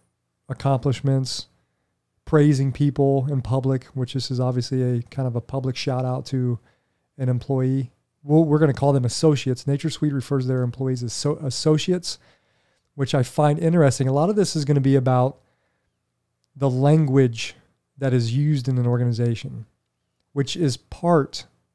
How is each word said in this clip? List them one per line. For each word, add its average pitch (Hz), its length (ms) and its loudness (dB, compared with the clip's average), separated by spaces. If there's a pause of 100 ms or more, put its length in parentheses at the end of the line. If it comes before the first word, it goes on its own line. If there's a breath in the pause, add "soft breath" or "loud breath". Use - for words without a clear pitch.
(500)
accomplishments, 135 960 -2 (800)
praising 147 460 4
people 139 580 0
in 131 140 -2
public, 131 500 -2
which 127 220 -6
this 127 160 -6
is 123 80 -2
obviously 127 420 -2
a 123 220 0
kind 131 240 -6
of 120 80 -4
a 120 60 -4
public 131 340 -6
shout 127 300 -4
out 127 200 -6
to 123 320 -2 (600)
an 127 100 -2
employee. 131 640 -2 (320)
We'll, 151 200 4
we're 151 160 2
gonna 147 140 4
call 143 180 2
them 131 140 2
associates. 131 600 0
NatureSweet 143 480 -2
refers 135 320 -2
to - 20 -4
their 127 160 0
employees 123 400 -4
as 117 100 -6
so-, 147 220 -4
associates, 156 840 -2 (760)
which 139 180 -4
I 135 80 2
find 147 380 0
interesting. 160 480 2
A 131 60 0
lot 160 180 2
of 202 40 -4
this 196 200 0
is 147 100 -2
gonna 143 160 2
be 135 140 4
about 127 420 2 (1160)
the 135 140 0
language 135 840 2 (420)
that 135 160 -2
is 117 220 0
used 143 320 0
in 127 100 0
an 123 80 0
organization, 120 800 -2 (680)
which 143 220 -2
is 143 220 0
part, - 720 -2 (280)